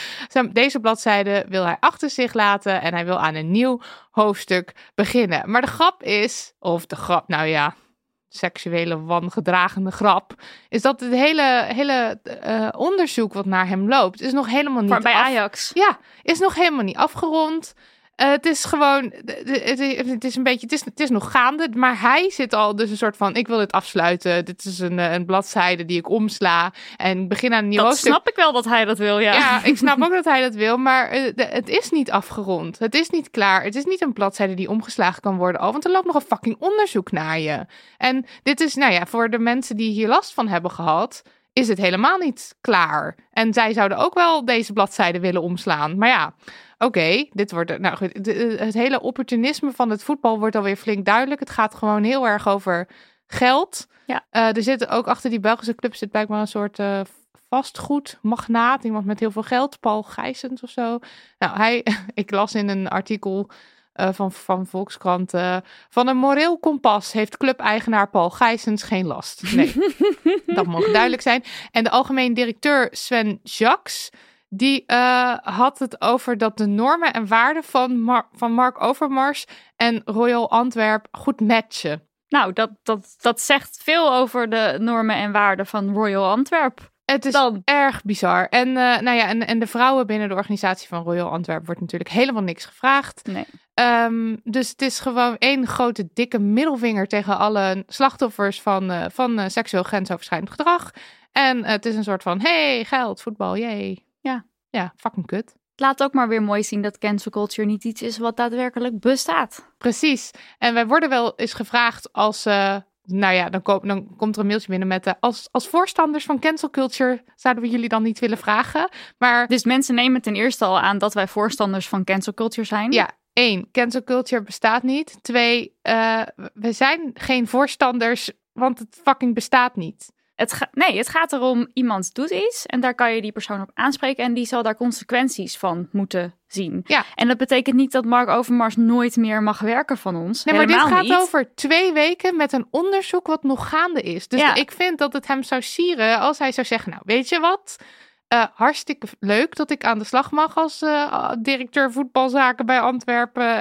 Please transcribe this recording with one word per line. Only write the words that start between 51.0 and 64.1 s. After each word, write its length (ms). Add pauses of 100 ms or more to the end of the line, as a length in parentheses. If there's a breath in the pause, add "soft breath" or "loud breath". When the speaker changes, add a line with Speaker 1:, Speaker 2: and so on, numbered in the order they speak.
Speaker 1:
duidelijk. 340
Het 100
gaat 260
gewoon 280
heel 240
erg 200
over 400 (400 soft breath)
geld. 600 (180 soft breath)
Speaker 2:
Ja. 240
Speaker 1:
Eh, 260
er 80
zit 240
ook 200
achter 220
die 100
Belgische 360
club 200
zit 160
blijkbaar 280
een 80
soort, 320
eh, 200 (840)
vastgoedmagnaat, 1000
iemand 220
met 140
heel 120
veel 120
geld, 360
Paul 240
Gijsens 600
of 60
zo. 300 (380 loud breath)
Nou, 200
hij, 280 (140)
<laughs> 140
ik 180
las 240
in 140
een 180
artikel, 640 (440 soft breath)
eh, 180